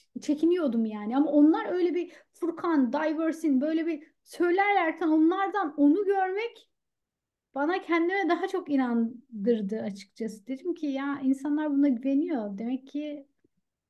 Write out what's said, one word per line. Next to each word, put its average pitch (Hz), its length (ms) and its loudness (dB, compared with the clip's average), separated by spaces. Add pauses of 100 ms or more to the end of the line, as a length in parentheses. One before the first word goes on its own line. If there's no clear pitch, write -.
(220)
çekiniyordum 302 640 0
yani. 214 320 -4
Ama 294 140 2
onlar 311 400 4
öyle 349 240 0
bir 349 160 -4 (220)
Furkan, 320 600 0
Diversin 311 680 0
böyle 320 260 0
bir 320 160 -6 (200)
söylerlerken 349 840 0
onlardan 349 720 2
onu 302 280 4
görmek 392 640 -2 (880)
bana 320 260 -2
kendime 339 480 0
daha 339 180 -2
çok 370 220 -6
inandırdı 226 1120 -2
açıkçası. - 640 -10
Dedim 320 280 -6
ki 302 120 -6
ya 277 360 -4
insanlar 294 480 0
buna 277 160 4
güveniyor. 269 680 -2
Demek 254 300 -6
ki, 294 400 -10 (640)